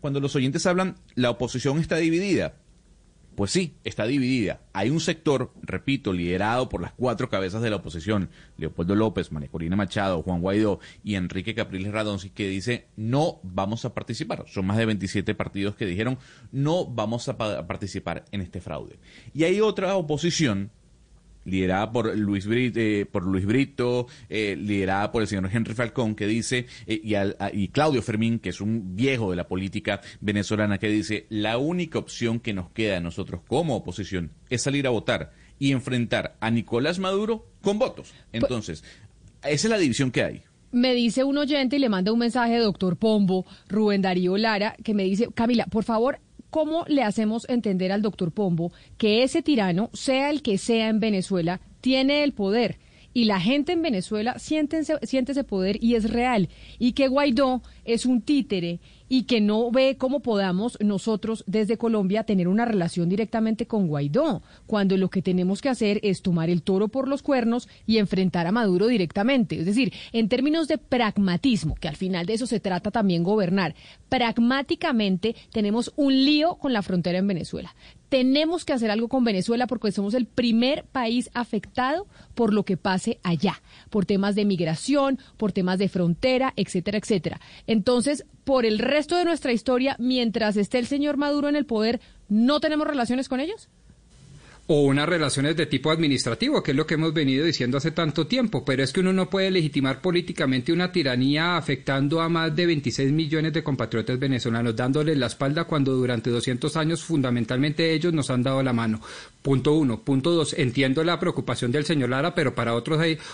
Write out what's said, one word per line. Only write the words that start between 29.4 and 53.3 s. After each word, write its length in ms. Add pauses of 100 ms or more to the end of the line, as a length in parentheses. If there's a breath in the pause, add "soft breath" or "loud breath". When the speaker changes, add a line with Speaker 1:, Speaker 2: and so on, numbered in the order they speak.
Speaker 1:
política 520 (200 loud breath)
venezolana, 580
que 100
dice, 400
"La 300
única 400
opción 420
que 140
nos 160
queda 280
a 20
nosotros 460
como 300
oposición 540 (200)
es 120
salir 240
a 40
votar 420 (260 soft breath)
y 140
enfrentar 680
a 100
Nicolás 480
Maduro 480 (160)
con 160
votos". 320
Speaker 2:
Pu- 40 (180 loud breath)
Speaker 1:
Entonces, 500 (600 loud breath)
esa 100
es 180
la 80
división 320
que 120
hay. 200 (300)
Speaker 2:
Me 220
dice 280
un 160
oyente 380
y 20
le 100
manda 240
un 60
mensaje, 400
doctor 380
Pombo, 500 (220 loud breath)
Rubén 340
Darío 340
Lara, 460
que 100
me 120
dice, 280
Camila, 340
por 180
favor, 340 (360)
¿cómo 320
le 160
hacemos 460
entender 420
al 100
doctor 300
Pombo 400 (260 loud breath)
que 280
ese 180
tirano, 500
sea 380
el 100
que 160
sea 320
en 120
Venezuela, 600 (200)
tiene 420
el 100
poder? 460 (360 soft breath)
Y 100
la 160